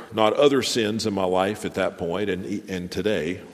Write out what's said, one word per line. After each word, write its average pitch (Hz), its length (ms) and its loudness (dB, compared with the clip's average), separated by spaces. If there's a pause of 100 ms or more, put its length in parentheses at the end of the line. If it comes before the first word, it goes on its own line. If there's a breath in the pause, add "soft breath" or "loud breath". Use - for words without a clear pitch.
(120 loud breath)
not 107 220 4
other 139 280 6
sins 110 440 0
in 104 80 0
my 98 100 0
life 92 400 2
at 92 100 -6
that 95 240 0
point 92 320 -2
and, 95 380 -4
and 90 220 -6
today, 95 500 -2 (140)